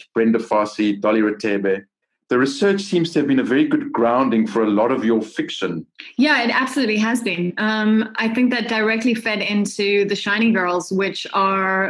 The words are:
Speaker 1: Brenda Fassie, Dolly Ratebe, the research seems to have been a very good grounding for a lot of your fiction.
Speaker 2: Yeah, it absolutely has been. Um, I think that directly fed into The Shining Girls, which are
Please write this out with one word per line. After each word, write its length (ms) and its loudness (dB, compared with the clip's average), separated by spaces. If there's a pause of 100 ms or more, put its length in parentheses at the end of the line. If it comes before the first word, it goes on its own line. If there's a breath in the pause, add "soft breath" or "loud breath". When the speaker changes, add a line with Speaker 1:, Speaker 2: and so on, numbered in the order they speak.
(140)
Speaker 1:
Brenda 240 2
Fassie, 600 0
Dolly 200 2
Ratebe, 640 -2 (460)
the 80 2
research 420 0
seems 300 0
to 80 -2
have 100 0
been 180 2
a 80 -4
very 180 4
good 200 -2
grounding 540 2
for 160 -2
a 80 0 (100)
lot 100 2
of 140 -2
your 160 2 (180)
fiction. 480 -6 (300 loud breath)
Speaker 2:
Yeah, 260 2
it 80 -2 (120)
absolutely 460 0
has 120 0 (100)
been. 280 -2
Um, 580 0
I 180 0
think 200 4
that 140 -2
directly 460 0
fed 280 -4
into 640 0
The 100 -2
Shining 380 2
Girls, 360 -2
which 440 -2
are 560 0